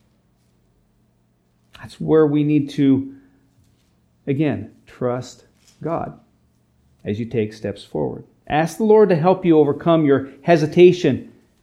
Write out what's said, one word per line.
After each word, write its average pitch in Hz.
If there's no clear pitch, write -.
That's -
where 156
we 147
need 147
to, 139
again, 131
trust -
God -
as 107
you 120
take 110
steps -
forward. 143
Ask 160
the 226
Lord 214
to 180
help 185
you 156
overcome 151
your 139
hesitation 165